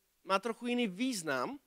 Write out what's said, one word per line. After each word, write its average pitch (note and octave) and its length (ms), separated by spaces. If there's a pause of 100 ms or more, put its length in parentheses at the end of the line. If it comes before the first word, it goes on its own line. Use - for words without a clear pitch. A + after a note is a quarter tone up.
(240)
má F#3+ 140
trochu A3+ 280
jiný A#3+ 220
význam, F3+ 800